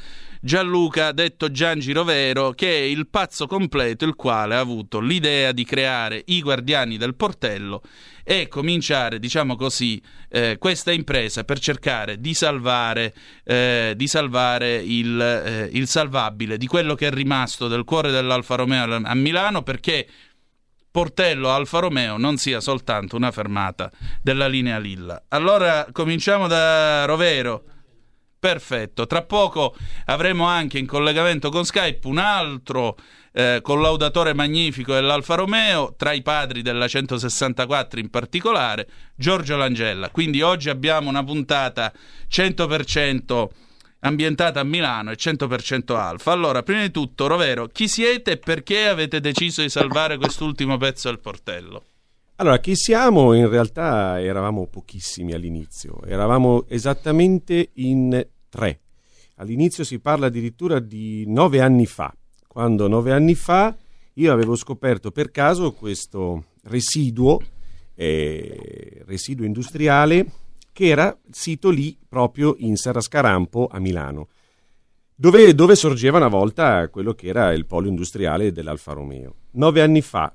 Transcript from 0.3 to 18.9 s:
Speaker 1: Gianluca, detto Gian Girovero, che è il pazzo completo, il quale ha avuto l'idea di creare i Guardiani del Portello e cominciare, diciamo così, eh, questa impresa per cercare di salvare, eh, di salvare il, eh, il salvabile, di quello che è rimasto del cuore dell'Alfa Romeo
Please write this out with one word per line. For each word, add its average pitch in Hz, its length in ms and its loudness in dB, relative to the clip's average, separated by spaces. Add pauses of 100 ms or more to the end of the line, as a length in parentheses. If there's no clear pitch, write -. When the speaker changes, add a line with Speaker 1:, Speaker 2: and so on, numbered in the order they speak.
Speaker 1:
Gianluca, 165 720 0
detto 160 400 -2
Gian 156 280 0
Girovero, 139 720 0
che 185 180 -2
è 156 120 0
il 143 260 -4
pazzo 180 400 -4
completo, 143 580 -2
il 156 100 -2
quale 110 400 -2
ha 123 40 2
avuto 113 400 -4
l'idea 143 520 0
di 123 140 -4
creare 123 640 -2
i 180 140 0
Guardiani 135 560 -2
del 123 180 -4
Portello 101 640 -6 (420)
e 175 240 0
cominciare, 139 720 -2
diciamo 127 360 -2
così, 123 460 -2 (280)
eh, 113 300 -2
questa 180 320 -2
impresa 131 520 -2
per 139 160 -4
cercare 113 600 -4
di 147 140 -4
salvare, 120 840 -2 (280)
eh, 120 520 0
di 123 120 -4
salvare 123 680 0
il, 117 440 -2
eh, 113 520 -2
il 127 160 -2
salvabile, 113 720 -2
di 127 100 -6
quello 156 260 0
che 147 140 -2
è 147 40 -2
rimasto 135 560 -2
del 117 160 -2
cuore 147 280 0
dell'Alfa 127 440 0
Romeo 123 480 0